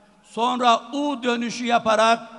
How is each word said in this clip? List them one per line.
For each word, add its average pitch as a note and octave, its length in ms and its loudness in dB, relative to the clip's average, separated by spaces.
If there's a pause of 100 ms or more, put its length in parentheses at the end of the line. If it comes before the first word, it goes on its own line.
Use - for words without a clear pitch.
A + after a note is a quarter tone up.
(220)
sonra A#3+ 600 0 (100)
U C#4 300 -4
dönüşü A#3+ 420 -4
yaparak A3+ 580 2 (160)